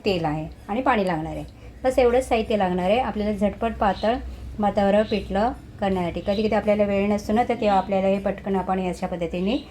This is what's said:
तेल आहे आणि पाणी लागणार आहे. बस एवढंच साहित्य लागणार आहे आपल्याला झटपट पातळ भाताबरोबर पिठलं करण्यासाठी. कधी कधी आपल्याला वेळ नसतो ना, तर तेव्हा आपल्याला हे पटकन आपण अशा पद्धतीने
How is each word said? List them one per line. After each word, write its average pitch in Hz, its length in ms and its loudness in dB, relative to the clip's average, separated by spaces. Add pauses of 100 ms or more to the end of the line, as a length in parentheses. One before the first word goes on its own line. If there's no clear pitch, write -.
तेल 180 200 0
आहे 156 240 -2 (200)
आणि 214 120 -2
पाणी 240 260 2
लागणार 160 300 -4
आहे. 151 80 -8 (400)
बस 262 140 2
एवढंच 247 300 4
साहित्य 226 280 0
लागणार 180 340 0
आहे 226 80 4
आपल्याला 208 340 -2
झटपट 208 400 -2
पातळ 214 420 0 (440)
भाताबरोबर 202 440 4
पिठलं 208 500 0 (280)
करण्यासाठी. 180 400 -2
कधी 202 220 0
कधी 220 120 0
आपल्याला 208 300 2
वेळ 202 240 2
नसतो 208 240 0
ना, 226 100 4
तर 247 120 0
तेव्हा 202 240 2
आपल्याला 190 300 2
हे 196 100 2
पटकन 196 380 -2
आपण 185 320 0
अशा 180 180 -4
पद्धतीने 180 500 -2 (140)